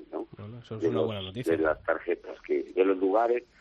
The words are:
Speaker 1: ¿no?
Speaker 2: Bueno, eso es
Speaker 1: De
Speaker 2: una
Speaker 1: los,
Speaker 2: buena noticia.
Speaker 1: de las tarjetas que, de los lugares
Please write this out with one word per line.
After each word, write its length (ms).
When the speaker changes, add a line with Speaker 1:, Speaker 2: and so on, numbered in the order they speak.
Speaker 1:
¿no? 140
Speaker 2:
Bueno, 220
eso 180
es 60
Speaker 1:
De 60
Speaker 2:
una 100
Speaker 1:
los, 80
Speaker 2:
buena 160
noticia. 340
Speaker 1:
de 60
las 220
tarjetas 580
que, 200
de 220
los 140
lugares 460